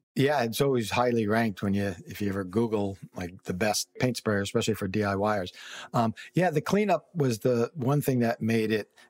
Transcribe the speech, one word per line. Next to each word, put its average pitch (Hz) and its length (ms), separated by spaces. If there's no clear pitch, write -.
Yeah, 139 280
it's 113 180
always 127 300
highly 120 360
ranked 110 360
when 101 100
you, 101 220
if - 140
you 104 80
ever 98 160
Google, 101 540
like, 90 280
the - 100
best 104 340
paint 127 200
sprayer, 101 240
especially 110 320
for 101 120
D 104 180
I 101 100
Yers. 101 400
Um, 113 180
yeah, 175 160
the 151 100
cleanup 196 540
was 131 240
the 117 360
one 143 280
thing 131 160
that 117 240
made 110 300
it, 104 180